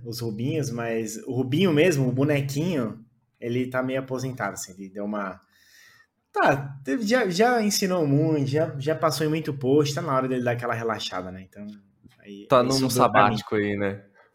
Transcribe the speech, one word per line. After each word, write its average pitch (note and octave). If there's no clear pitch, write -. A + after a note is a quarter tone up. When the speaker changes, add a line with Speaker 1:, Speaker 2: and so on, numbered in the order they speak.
Speaker 1:
Os A2+
Rubinhos, A#2+
mas A2+
o C3+
Rubinho C3
mesmo, D3
o A#2+
bonequinho, C#3
ele B2
tá B2+
meio C3
aposentado, B2+
assim, -
ele F#2+
deu G2+
uma, G#2
tá, E3+
teve, B3+
já, A#3
já A3+
ensinou F#3
muito, D3
já, D#3
já D3+
passou D#3
em D3+
muito D#3
post, C#3
tá F3
na D3+
hora C3
dele B2+
dar B2
aquela A#2+
relaxada, G2+
né? F#2+
Então, G#2
aí, G2+
Speaker 2:
Tá B2+
Speaker 1:
aí B2+
Speaker 2:
num, C3+
num C3
Speaker 1:
sobrou A#2+
pra G#2+
mim. G#2
Speaker 2:
sabático -
aí, G#2
né? G2+